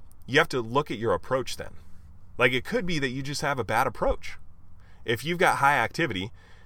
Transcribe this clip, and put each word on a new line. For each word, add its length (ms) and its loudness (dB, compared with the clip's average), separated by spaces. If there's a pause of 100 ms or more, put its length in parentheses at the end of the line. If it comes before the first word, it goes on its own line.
(260)
you 120 4
have 120 6
to 100 0
look 320 0
at 60 -6
your 140 2
approach 440 -2
then. 140 -10 (680)
Like, 140 6
it 120 0
could 220 0
be 140 2
that 80 2
you 120 -4
just 200 -4
have 180 0
a 60 0
bad 240 2
approach. 500 -2 (680)
If 200 -2
you've 140 -2
got 180 6
high 220 6
activity 520 0 (360)